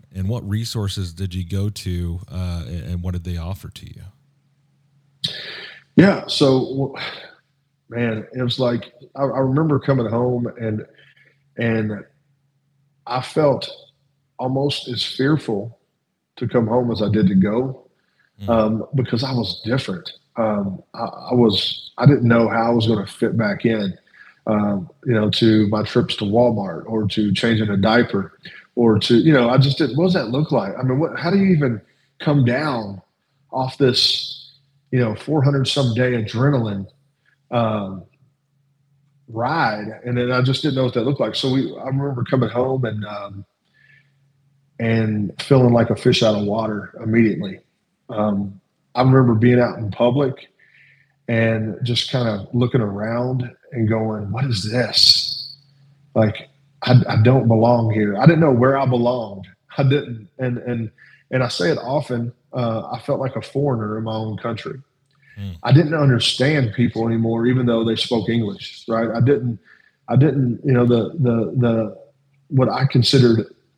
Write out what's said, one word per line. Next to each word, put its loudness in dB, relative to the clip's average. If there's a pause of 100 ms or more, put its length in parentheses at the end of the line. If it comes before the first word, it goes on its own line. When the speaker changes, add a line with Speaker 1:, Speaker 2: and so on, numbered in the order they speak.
(140)
Speaker 1:
and -4
what -6
resources -4
did -8
you -4
go -4
to, -6 (120)
uh, -6
and, -8
and -6
what -4
did -8
they -6
offer -8
to -18
you? -20 (1900)
Speaker 2:
Yeah, 4
so, 2
w-, -4 (960)
man, -4
it -4
was -2
like, -2 (240)
I, -4
I -2
remember 2
coming 0
home, 0 (120)
and, -4 (720)
and -2 (1040)
I -4
felt 0 (680)
almost -4
as -6
fearful -2 (580)
to -6
come 0
home 0
as -2
I 0
did 4
to 2
go, 0 (540)
Speaker 1:
Mm. -6
Speaker 2:
um, 2
because 0
I -4
was -4
different. -4 (260)
Um, -4 (120)
I, -8 (280)
I 2
was, 0
I 0
didn't 6
know 4
how 0
I 2
was 0
gonna 0
fit -4
back -2
in, 0 (540)
um, -2 (160)
you 0
know, 2
to 4
my 0
trips -2
to -6
Walmart 0
or -2
to 0
changing 0
a -2
diaper 0 (380)
or 4
to, 4
you 6
know, 4
I 4
just 4
didn't, -2
what 2
does 2
that -2
look -2
like? 0
I -6
mean, 0
what, -4
how -4
do 2
you 4
even 0 (380)
come 2
down -4 (480)
off -4
this, 0 (380)
you 0
know, 0
four -2
hundred 2
some 0
day 0
adrenaline, 0 (640)
um, -4 (1200)
ride? -4
And -2
then 0
I 2
just 0
didn't 0
know 2
what -2
that 0
looked 0
like. -2
So -2
we, -2
I -10
remember -2
coming 2
home -2
and, -6
um, -12 (1300)
and -2
feeling 6
like 4
a 0
fish 2
out 4
of -2
water -4
immediately. 0 (500)
Um, -4 (360)
I 2
remember 6
being 6
out 0
in -6
public 0 (800)
and 0
just -2
kind -2
of -4
looking 2
around -4 (220)
and 0
going, -2
"What -2
is -4
this? 0 (600)
Like, 0 (340)
I, 6
I 4
don't 4
belong 4
here." 0
I 2
didn't 4
know 4
where 2
I 0
belonged. -2 (320)
I 0
didn't. -2 (120)
And, -4
and, -6 (400)
and 0
I 0
say -2
it -2
often, -4 (200)
uh, -4
I -8
felt -4
like -6
a -6
foreigner -4
in -6
my -6
own -6
country. -8 (540)
Speaker 1:
Hmm. -10 (120)
Speaker 2:
I -4
didn't 6
understand 0
people -2
anymore, -2
even 2
though 2
they 0
spoke -2
English, -4
right? -2
I -4
didn't, 2 (480)
I -2
didn't, 2
you 2
know, 4
the, 2
the, 0
the, 0 (520)
what 4
I 0
considered 4 (320)